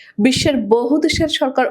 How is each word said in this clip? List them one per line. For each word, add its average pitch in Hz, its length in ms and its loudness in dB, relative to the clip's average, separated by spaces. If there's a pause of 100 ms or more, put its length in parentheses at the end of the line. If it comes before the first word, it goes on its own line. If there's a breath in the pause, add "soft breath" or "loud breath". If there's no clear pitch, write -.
(200 loud breath)
বিশ্বের 262 380 2
বহু 233 400 0
দেশের 311 300 0
সরকার 262 440 -2